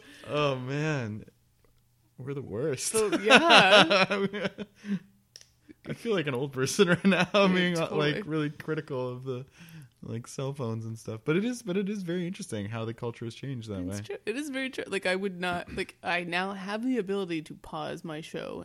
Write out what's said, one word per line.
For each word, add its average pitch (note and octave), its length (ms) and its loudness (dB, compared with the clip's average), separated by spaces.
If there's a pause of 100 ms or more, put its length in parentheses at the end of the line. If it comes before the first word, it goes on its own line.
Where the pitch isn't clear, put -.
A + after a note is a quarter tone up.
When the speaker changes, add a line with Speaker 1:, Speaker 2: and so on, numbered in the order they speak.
(280)
Speaker 1:
Oh, C#3+ 280 0
man. C3 680 -4 (920)
We're C3+ 180 -8
the C#3 80 -6
worst. B2+ 440 -4
Speaker 2:
So, G#3+ 320 2
yeah. G3+ 920 8
Speaker 1:
<laughs> G3 400 -2 (1400)
I - 60 -8
feel A3+ 200 -2
like D#3 120 0
an C#3 80 -2
old C#3 180 -4
person C3+ 360 4
<laughs> - 20 2
right F3+ 140 4
now, F3+ 300 6
Speaker 2:
Yeah, G3+ 140 8
Speaker 1:
being, F3+ 280 4
uh, E3 120 0
Speaker 2:
totally. D3+ 260 2
Speaker 1:
like, G#3+ 120 -4
really D3+ 240 0
critical D3+ 600 -6
of B2+ 140 -10
the, C3 200 -6 (580)
like, A#2 240 -8
cell C3+ 280 -8
phones A2+ 320 -4
and A2+ 120 -8
stuff. A2 260 -10
But D#3 120 2
it G3+ 80 2
is, A#3+ 180 -4
but F#3 140 -4
it G3+ 140 0
is G#3 120 -4
very F3 240 -2
interesting A#2 400 -6
how A2+ 200 -6
the A#2 80 -6
culture A#2+ 320 -8
has A#2 80 -8
changed B2 340 -10
that G2 120 -6
Speaker 2:
It's F#2+ 180 -4
Speaker 1:
way. G#2 80 -6
Speaker 2:
true. G4+ 100 -8 (100)
It A3+ 100 -4
is D4 120 -6
very C4 220 -4
true. - 160 -8
Like, F#3+ 200 -4
I F#3 80 2
would F#3+ 240 -4
not, F3 380 -4
like, - 260 -6
I F3 220 -2
now F3+ 300 -2
have G3+ 300 -6
the B3+ 140 0
ability F#3 440 -2
to D#3 120 -16
pause D3+ 500 -8
my D#3+ 180 -8
show - 420 -10